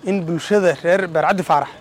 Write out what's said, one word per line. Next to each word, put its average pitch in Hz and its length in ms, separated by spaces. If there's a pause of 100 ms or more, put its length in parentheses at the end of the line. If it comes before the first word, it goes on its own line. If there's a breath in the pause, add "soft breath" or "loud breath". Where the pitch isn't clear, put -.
in 196 220
bulshada 175 480 (100)
reer 180 240
Beer 156 180
Cabdi 180 180
Faarax 143 260 (120)